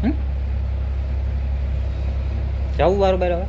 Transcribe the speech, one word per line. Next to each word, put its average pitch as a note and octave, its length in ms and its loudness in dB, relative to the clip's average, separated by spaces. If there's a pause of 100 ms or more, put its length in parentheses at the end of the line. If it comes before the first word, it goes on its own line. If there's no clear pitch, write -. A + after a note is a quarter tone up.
હમ? - 120 2 (2500)
જાવું F3+ 220 4
બારોબાર F#3 320 4
હવે? E3+ 180 0